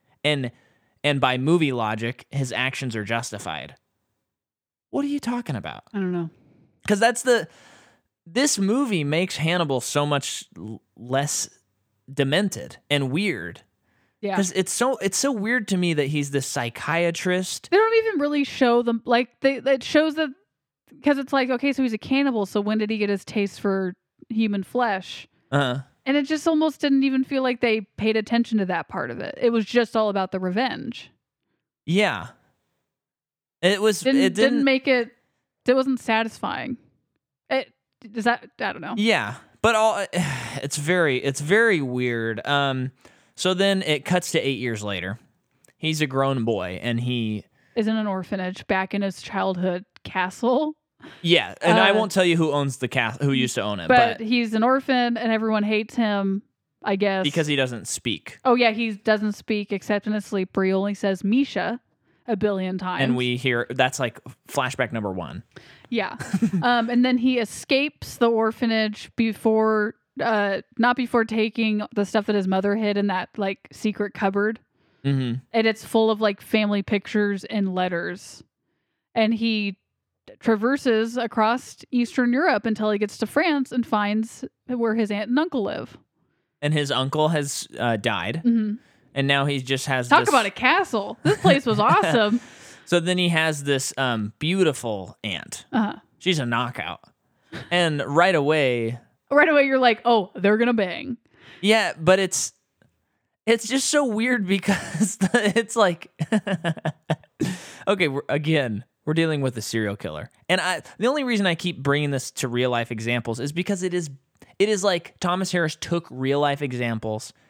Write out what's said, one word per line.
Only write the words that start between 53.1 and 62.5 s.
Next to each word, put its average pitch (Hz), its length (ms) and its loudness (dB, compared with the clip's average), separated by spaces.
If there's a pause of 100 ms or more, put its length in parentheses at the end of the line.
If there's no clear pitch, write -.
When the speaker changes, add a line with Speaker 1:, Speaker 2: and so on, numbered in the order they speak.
Speaker 1:
who 139 100 2
used 127 240 0
to 113 80 0
own 101 160 -2
it, 85 80 -4
Speaker 2:
but 240 320 4
Speaker 1:
but 226 80 -6
Speaker 2:
he's 233 260 0
an 220 100 2
orphan, 247 540 2
and 226 140 0
everyone 214 320 0
hates 214 320 -2
him, 202 480 0 (400)
I 202 120 0
guess. 196 280 0
Speaker 1:
Because 151 240 0
he 147 80 0
doesn't 127 320 -2
speak. - 580 -6
Speaker 2:
Oh, 254 80 6
yeah, 240 180 4
he 220 200 -4
doesn't 208 400 0
speak 208 400 -6
except 202 340 -4
in 214 80 -2
his 208 120 -4
sleep, 190 300 -4
where 190 120 2
he 190 60 2
only 196 200 0
says 196 300 -2
"Misha" 220 560 0 (480)
a 233 100 -2
billion 190 400 -2